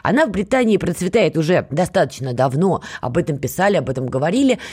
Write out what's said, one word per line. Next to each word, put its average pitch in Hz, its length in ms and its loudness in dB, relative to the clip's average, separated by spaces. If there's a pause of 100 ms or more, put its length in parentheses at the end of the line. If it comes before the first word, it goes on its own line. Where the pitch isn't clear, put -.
Она 190 240 2
в 214 60 -4
Британии 214 460 2
процветает 175 600 0
уже 160 320 2
достаточно 139 640 -2
давно. 135 480 0 (200)
Об 123 160 -4
этом 156 200 -2
писали, 180 400 0
об 131 120 -2
этом 131 180 -4
говорили. 185 500 2 (160)